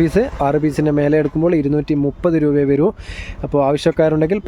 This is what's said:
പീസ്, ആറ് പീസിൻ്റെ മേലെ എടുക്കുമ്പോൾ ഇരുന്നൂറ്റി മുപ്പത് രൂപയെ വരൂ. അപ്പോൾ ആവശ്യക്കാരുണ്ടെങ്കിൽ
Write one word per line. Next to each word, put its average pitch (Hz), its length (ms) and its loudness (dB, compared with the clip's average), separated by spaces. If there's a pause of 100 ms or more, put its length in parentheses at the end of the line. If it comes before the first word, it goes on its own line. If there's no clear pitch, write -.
പീസ്, 165 240 2 (240)
ആറ് 147 160 0
പീസിൻ്റെ 151 360 0
മേലെ 147 220 2
എടുക്കുമ്പോൾ 160 380 0
ഇരുന്നൂറ്റി 147 360 0 (100)
മുപ്പത് 160 380 0
രൂപയെ 143 280 2
വരൂ. 151 180 2 (560)
അപ്പോൾ 143 220 0
ആവശ്യക്കാരുണ്ടെങ്കിൽ 156 800 0